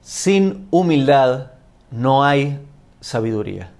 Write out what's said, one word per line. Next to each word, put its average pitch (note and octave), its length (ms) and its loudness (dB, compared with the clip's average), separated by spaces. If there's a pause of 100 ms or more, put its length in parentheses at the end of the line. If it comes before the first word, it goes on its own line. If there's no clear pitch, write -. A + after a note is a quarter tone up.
(100)
Sin G3 600 0
humildad C#3 800 2 (400)
no C3+ 320 0
hay C#3+ 340 0 (420)
sabiduría. G#2 800 -6